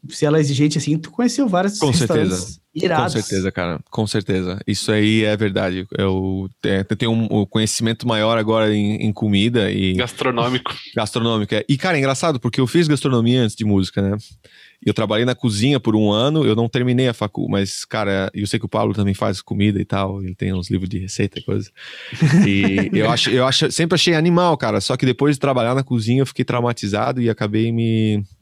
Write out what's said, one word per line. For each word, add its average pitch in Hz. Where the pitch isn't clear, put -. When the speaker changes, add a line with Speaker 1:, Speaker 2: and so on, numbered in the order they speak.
Speaker 1:
Se -
ela 147
é -
exigente 147
assim, 151
tu 160
conheceu 247
vários 190
Speaker 2:
Com 143
certeza. 110
Speaker 1:
restaurantes 90
irados. 165
Speaker 2:
Com 113
certeza, 95
cara. 87
Com 110
certeza. 95
Isso 104
aí 107
é 107
verdade. 95
Eu, 95
é, 98
eu 107
tenho 113
um, 113
um 92
conhecimento 113
maior 113
agora 107
em, 104
em 107
comida 104
e 95
Speaker 3:
Gastronômico. 123
Speaker 2:
Gastronômico, 113
é. 107
E, 143
cara, 180
é 139
engraçado, 135
porque 123
eu 131
fiz 165
gastronomia 127
antes 107
de 110
música, 98
né? 98
Eu 107
trabalhei 110
na 123
cozinha 123
por 110
um 107
ano, 139
eu 110
não 117
terminei 123
a 120
facu, -
mas, 98
cara, 98
eu 101
sei 117
que -
o 98
Pablo 110
também 101
faz 101
comida 101
e 101
tal, 98
ele 92
tem 95
uns 90
livros 92
de 101
receita 95
e -
coisa. 104
E 101
Speaker 1:
<laughs> -
Speaker 2:
eu 107
acho, 120
eu 123
acho, 135
sempre 170
achei 170
animal, 170
cara, 107
só 127
que -
depois 139
de -
trabalhar 127
na 135
cozinha 123
eu 131
fiquei -
traumatizado 120
e 117
acabei 110
me 110